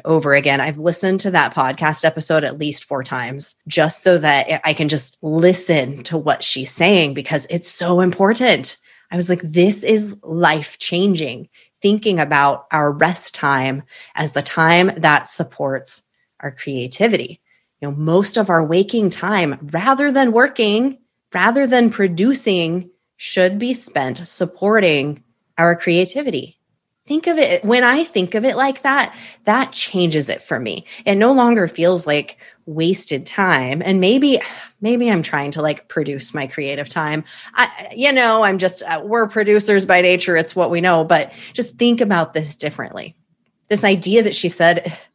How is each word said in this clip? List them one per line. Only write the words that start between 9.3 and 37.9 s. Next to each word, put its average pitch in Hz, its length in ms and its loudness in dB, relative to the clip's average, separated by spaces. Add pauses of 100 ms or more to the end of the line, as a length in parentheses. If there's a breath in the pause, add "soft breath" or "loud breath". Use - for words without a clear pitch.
"This 175 420 2
is 208 400 0
life-changing," 160 1300 -2 (320 soft breath)
thinking 208 380 2
about 143 520 2
our 147 200 2
rest 160 440 -2
time 135 480 -2 (320 loud breath)
as 151 160 -4
the 143 100 -4
time 170 560 2
that 151 300 2
supports - 760 -8 (360)
our 143 120 -10
creativity. 131 920 -4 (400)
You 143 80 -8
know, 143 60 -8
most 165 420 0
of 202 120 0
our 165 160 2
waking 196 440 0
time, 175 500 -2 (120)
rather 262 400 2
than 254 200 2
working, 240 680 2 (360)
rather 233 340 2
than 240 220 4
producing, 185 1000 0 (280)
should 185 420 0
be 247 140 -2
spent 143 540 -6
supporting 170 960 0 (340)
our 170 180 4
creativity. 180 800 -2 (500)
Think 311 200 -2
of 330 100 0
it, 180 260 0
when 240 220 2
I 269 180 2
think 185 320 -4
of 214 80 0
it 233 140 0
like 269 240 -2
that, 269 340 -2 (300 loud breath)
that 226 260 2
changes 165 560 -2
it - 140 -6
for - 180 -6
me. 110 260 -8 (200 loud breath)
It 202 100 2
no 220 160 4
longer 233 380 4
feels 170 360 0
like 147 320 -2 (280 loud breath)
wasted 160 600 -2
time. 151 600 0
And 190 160 2
maybe, 262 400 2 (400 loud breath)
maybe 240 280 0
I'm 175 140 0
trying 143 280 -6
to, 156 100 -6
like, 151 260 -4
produce 143 460 -6
my 143 140 -6
creative 139 420 -8
time. 156 340 -4 (300 loud breath)
I, - 420 -2